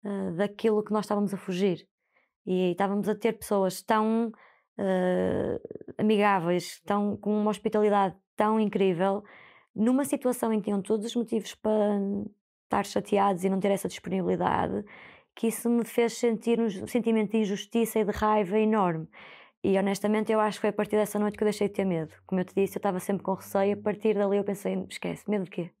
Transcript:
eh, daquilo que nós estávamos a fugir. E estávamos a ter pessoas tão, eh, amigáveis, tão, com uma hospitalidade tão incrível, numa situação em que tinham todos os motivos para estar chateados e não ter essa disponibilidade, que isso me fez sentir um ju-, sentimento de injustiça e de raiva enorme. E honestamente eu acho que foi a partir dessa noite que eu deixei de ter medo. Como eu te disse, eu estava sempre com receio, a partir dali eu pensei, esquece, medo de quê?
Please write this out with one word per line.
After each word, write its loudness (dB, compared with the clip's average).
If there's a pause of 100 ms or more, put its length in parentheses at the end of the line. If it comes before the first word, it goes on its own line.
eh, -6
daquilo 0
que -6
nós 0
estávamos 0
a -6
fugir. -2 (580)
E 2
estávamos 0
a 2
ter -2
pessoas -2
tão, 0 (480)
eh, 0 (400)
amigáveis, 2
tão, 0
com -2
uma 0
hospitalidade 2 (220)
tão 2
incrível, 2 (500)
numa 2
situação 0
em 2
que -4
tinham 0
todos -2
os -10
motivos -2
para 2 (680)
estar 0
chateados 0
e 4
não 0
ter 2
essa 0
disponibilidade, -2 (520)
que 0
isso -2
me 2
fez 0
sentir 0
um 2
ju-, -6
sentimento 0
de 2
injustiça 0
e 2
de -2
raiva 2
enorme. 2 (560)
E 2
honestamente 0
eu 4
acho 0
que -12
foi 2
a -6
partir -2
dessa 0
noite 0
que -2
eu 4
deixei 0
de -6
ter 0
medo. -2 (140)
Como 0
eu 0
te -16
disse, 0
eu -4
estava -2
sempre -4
com -2
receio, 0
a -14
partir 0
dali 2
eu 0
pensei, -4
esquece, -8
medo 0
de -14
quê? -8 (100)